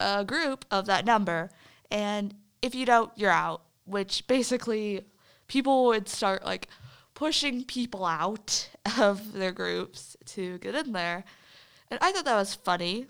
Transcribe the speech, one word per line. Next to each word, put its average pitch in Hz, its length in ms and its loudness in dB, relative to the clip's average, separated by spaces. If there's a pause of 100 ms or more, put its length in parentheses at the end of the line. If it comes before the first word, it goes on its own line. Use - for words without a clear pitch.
a 202 240 2
group 277 460 -2
of 196 160 0
that 190 180 4
number, 180 460 2 (400)
and 208 440 -2 (280)
if 254 120 -2
you 254 120 -2
don't, 233 300 6
you're 202 140 2
out, 165 320 2 (220)
which 196 420 -4
basically, 226 760 0 (460)
people 262 380 4
would 220 220 2
start, 196 360 -2
like, 190 240 -6 (460)
pushing 285 500 -2
people 240 400 -6
out 175 640 -2 (160)
<laughs> 220 140 -2
of 208 340 4
their 190 200 -4
groups 180 640 -6 (100)
to 180 320 -8
get 190 160 -6
in 285 180 -4
there. 175 320 -4 (680)
And 233 120 -6
I 370 100 4
thought 370 120 -2
that 254 120 4
was 202 180 0
funny. 180 560 -2